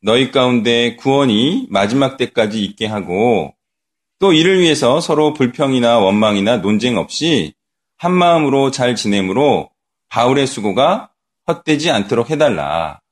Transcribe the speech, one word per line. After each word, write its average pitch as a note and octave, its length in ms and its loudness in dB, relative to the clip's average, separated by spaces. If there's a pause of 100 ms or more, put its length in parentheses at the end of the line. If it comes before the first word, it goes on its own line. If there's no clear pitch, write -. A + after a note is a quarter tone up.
너희 B2 300 2
가운데 A#2+ 640 2
구원이 C#3 760 0
마지막 A2+ 480 0
때까지 A2 440 -2
있게 G2+ 240 -6
하고, G2+ 680 -2 (640)
또 F#3+ 120 4
이를 F3+ 280 2
위해서 D3+ 400 2
서로 D3+ 340 0
불평이나 B2+ 640 0
원망이나 G#2 600 2
논쟁 G#2+ 400 -2
없이 A2 560 -2 (420)
한 F3 160 -4
마음으로 D#3 580 2
잘 B2+ 240 -2
지내므로 G2+ 760 0 (380)
바울의 C3 380 0
수고가 C3 640 -2 (380)
헛되지 D#3+ 420 -2
않도록 A2+ 400 -2
해달라. E2 720 -2 (120)